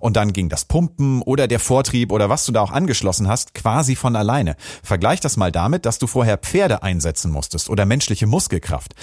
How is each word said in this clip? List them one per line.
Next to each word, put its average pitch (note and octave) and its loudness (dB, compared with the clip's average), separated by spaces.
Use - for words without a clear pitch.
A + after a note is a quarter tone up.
Und A2 0
dann G#2 2
ging F#2 -2
das - -4
Pumpen C#3 0
oder C3+ 0
der A2+ 0
Vortrieb B2 0
oder G#2 4
was C3 0
du B2+ -2
da A2 2
auch G2 2
angeschlossen G#2+ 0
hast, - -2
quasi B2+ 0
von A#2+ 0
alleine. G#2+ 0
Vergleich G#2+ 0
das - -2
mal F2+ 2
damit, A#2 0
dass A#2 -2
du B2 -2
vorher A2+ 2
Pferde F3 0
einsetzen E2+ -2
musstest D2 -6
oder G2+ 0
menschliche A2 0
Muskelkraft. - -2